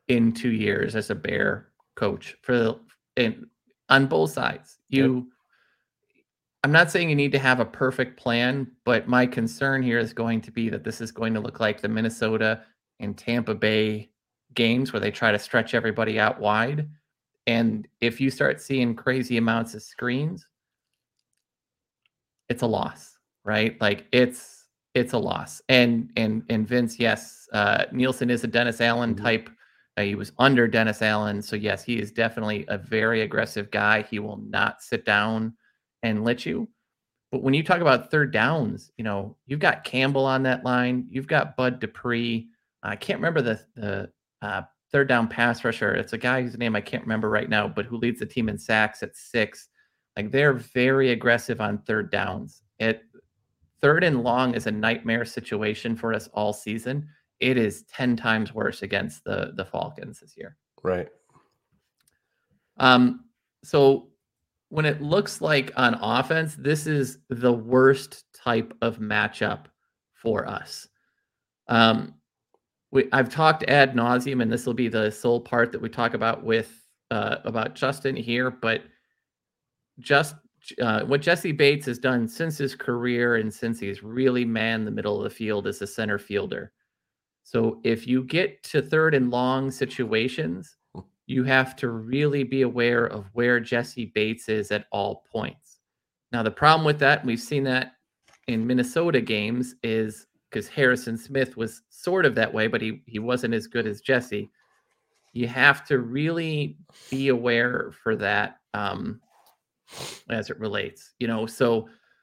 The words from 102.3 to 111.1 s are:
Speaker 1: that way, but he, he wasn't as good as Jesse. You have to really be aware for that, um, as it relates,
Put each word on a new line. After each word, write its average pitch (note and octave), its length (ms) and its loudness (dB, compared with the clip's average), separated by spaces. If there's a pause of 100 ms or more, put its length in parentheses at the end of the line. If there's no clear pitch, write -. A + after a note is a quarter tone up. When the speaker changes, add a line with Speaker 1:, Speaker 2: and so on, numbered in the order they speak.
Speaker 1:
that A2 160 2
way, A2 160 0
but A2+ 120 -2
he, A2 260 -8
he A2+ 120 -10
wasn't A#2+ 360 -2
as A2+ 120 -2
good A#2 200 -4
as G#2 160 -8
Jesse. A#2+ 480 -2 (840)
You A#2+ 160 -2
have C3+ 380 4
to C#3 120 2
really D3+ 800 -4 (340)
be C3+ 180 0
aware A#2+ 640 0
for - 260 -4
that, G2+ 440 -2 (140)
um, G2+ 460 -4 (1080)
as A2 220 -6
it - 100 -12
relates, - 580 -8